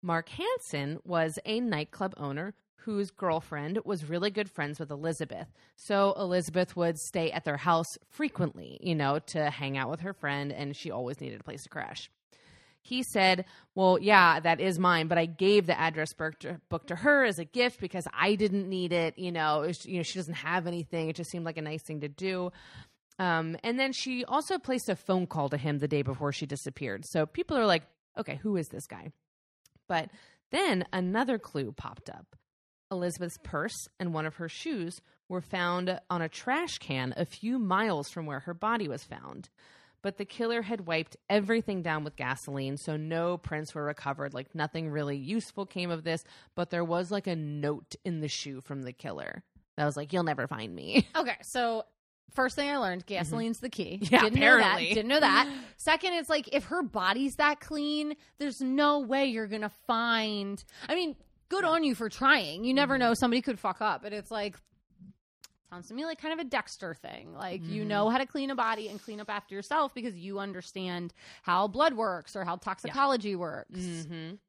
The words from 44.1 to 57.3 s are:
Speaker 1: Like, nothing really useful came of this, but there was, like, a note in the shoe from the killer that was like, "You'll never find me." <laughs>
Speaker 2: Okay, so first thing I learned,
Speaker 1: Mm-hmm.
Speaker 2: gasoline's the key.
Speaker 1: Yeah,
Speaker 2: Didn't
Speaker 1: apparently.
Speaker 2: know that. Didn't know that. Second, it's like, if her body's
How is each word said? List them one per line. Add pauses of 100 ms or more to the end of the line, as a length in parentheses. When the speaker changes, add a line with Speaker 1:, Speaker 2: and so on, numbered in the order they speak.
Speaker 1:
Like,
nothing
really
useful
came
of
this, (320)
but
there
was,
like,
a
note (100)
in
the
shoe
from
the
killer (320)
that
was
like,
"You'll
never
find
me."
<laughs>
Speaker 2:
Okay,
so (520)
first
thing
I
learned,
Speaker 1:
Mm-hmm.
Speaker 2:
gasoline's
the
key.
Speaker 1:
Yeah,
Speaker 2:
Didn't
Speaker 1:
apparently.
Speaker 2:
know
that.
Didn't
know
that. (280)
Second,
it's
like,
if
her
body's